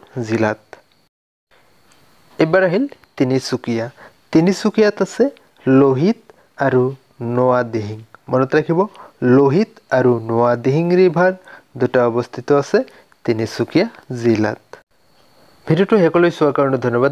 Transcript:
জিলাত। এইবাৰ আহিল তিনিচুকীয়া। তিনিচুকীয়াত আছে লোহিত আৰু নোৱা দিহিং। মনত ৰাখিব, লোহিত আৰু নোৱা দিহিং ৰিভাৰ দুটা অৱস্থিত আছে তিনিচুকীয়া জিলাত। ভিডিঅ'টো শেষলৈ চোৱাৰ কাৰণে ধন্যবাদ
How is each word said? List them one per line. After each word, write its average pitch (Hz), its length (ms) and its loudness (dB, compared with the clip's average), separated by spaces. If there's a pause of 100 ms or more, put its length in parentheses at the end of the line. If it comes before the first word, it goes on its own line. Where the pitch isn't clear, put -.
(280)
জিলাত। 110 320 -2 (1800)
এইবাৰ 165 240 2
আহিল 190 220 0 (320)
তিনিচুকীয়া। 127 680 -2 (460)
তিনিচুকীয়াত 202 720 2
আছে 226 240 -2 (400)
লোহিত 135 540 2 (380)
আৰু 131 260 0 (520)
নোৱা 123 240 2 (140)
দিহিং। 110 260 -8 (300)
মনত 131 260 0
ৰাখিব, 160 240 0 (560)
লোহিত 139 360 2 (200)
আৰু 127 200 2 (180)
নোৱা 120 260 0
দিহিং 135 300 -2 (160)
ৰিভাৰ 180 300 2 (440)
দুটা 127 320 0
অৱস্থিত 120 400 -6 (140)
আছে 208 180 -2 (460)
তিনিচুকীয়া 117 600 -2 (380)
জিলাত। 107 380 0 (1040)
ভিডিঅ'টো 190 300 0
শেষলৈ 170 340 2
চোৱাৰ 147 240 0
কাৰণে 135 220 0
ধন্যবাদ 123 340 0